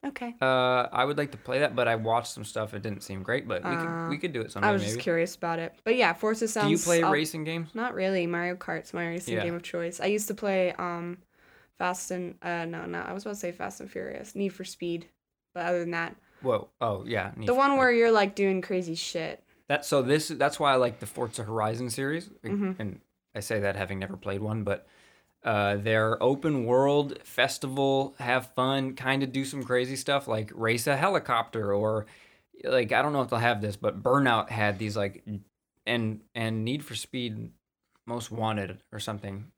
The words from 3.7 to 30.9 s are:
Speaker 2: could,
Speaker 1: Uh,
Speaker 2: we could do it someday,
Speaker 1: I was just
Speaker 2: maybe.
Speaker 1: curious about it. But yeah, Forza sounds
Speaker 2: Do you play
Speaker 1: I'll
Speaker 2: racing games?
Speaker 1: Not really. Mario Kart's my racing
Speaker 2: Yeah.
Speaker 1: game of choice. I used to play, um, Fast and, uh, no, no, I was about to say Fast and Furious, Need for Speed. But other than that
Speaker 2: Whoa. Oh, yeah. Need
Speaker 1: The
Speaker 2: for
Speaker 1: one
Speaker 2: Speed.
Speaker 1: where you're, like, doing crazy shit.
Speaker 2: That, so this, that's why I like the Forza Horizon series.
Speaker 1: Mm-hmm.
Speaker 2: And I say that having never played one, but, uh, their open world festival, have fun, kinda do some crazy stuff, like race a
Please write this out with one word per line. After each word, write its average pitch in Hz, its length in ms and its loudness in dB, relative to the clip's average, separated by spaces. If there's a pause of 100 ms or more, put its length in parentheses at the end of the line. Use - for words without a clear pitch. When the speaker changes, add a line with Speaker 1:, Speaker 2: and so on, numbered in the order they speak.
Speaker 2:
could, 165 120 -2
Speaker 1:
Uh, 165 220 -6
Speaker 2:
we 147 80 -2
could 175 140 -4
do 131 80 -4
it 110 140 -8
someday, 202 160 2
Speaker 1:
I - 20 4
was 196 120 2
just 107 100 -2
Speaker 2:
maybe. 120 100 -6
Speaker 1:
curious 170 320 0
about 165 240 -4
it. 165 140 -8 (100)
But 233 140 2
yeah, 190 160 4
Forza 220 340 0
sounds 214 200 2
Speaker 2:
Do 151 40 6
you 165 60 4
play 170 260 4
Speaker 1:
I'll 156 80 6
Speaker 2:
racing 156 320 0
games? 165 300 -4
Speaker 1:
Not 233 200 -4
really. 185 320 0
Mario 175 300 -2
Kart's 170 380 -8
my 170 120 -4
racing 170 280 -4
Speaker 2:
Yeah. 113 100 0
Speaker 1:
game 170 120 -2
of 170 80 -8
choice. 170 360 -6
I - 60 -2
used 208 240 0
to 214 60 -2
play, 190 380 2
um, 175 440 -6 (600)
Fast 180 340 -4
and, 180 300 -6
uh, 170 240 -4
no, 170 200 -8
no, 175 160 -6
I - 120 -6
was 202 100 -8
about 214 120 -8
to 208 40 -12
say 175 140 -6
Fast 196 280 -10
and 196 100 -14
Furious, - 440 -10
Need 196 140 0
for 185 160 -10
Speed. 170 420 -6 (460)
But 175 120 -6
other 175 140 2
than 170 120 -4
that 170 240 -4 (260)
Speaker 2:
Whoa. 120 280 2 (100)
Oh, 104 260 0
yeah. 104 300 -2
Need 110 140 -4
Speaker 1:
The 240 40 6
Speaker 2:
for 254 40 4
Speaker 1:
one 277 140 6
Speaker 2:
Speed. 277 80 4
Speaker 1:
where 254 120 6
you're, 233 200 6
like, 202 240 4
doing 190 260 2
crazy 175 340 -2
shit. - 480 -6 (240)
Speaker 2:
That, 147 180 0
so 139 160 4
this, 147 280 2
that's 139 300 2
why 143 140 4
I - 20 6
like 120 240 2
the 113 60 -10
Forza 117 380 -6
Horizon 110 460 -2
series. 139 400 -4
Speaker 1:
Mm-hmm. 202 420 -4 (100)
Speaker 2:
And 98 200 -6 (340)
I - 60 -6
say 107 200 -2
that 98 160 0
having 98 220 -4
never 95 180 -6
played 98 240 -6
one, 107 220 -2
but, 98 240 -2 (580)
uh, 104 320 2
their 110 440 2
open 139 440 2
world 139 580 4
festival, 135 960 0
have 123 360 0
fun, 131 380 0
kinda 135 340 0
do 135 180 -2
some 139 180 -6
crazy 127 320 0
stuff, 139 320 0
like 110 260 -2
race 113 320 2
a 143 120 2